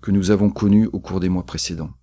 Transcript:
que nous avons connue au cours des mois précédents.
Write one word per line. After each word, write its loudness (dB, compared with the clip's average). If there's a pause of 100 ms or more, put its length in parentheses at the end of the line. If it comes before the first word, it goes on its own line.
que -4
nous 2
avons 4
connue 4
au -6
cours -6
des 0
mois -2
précédents. -8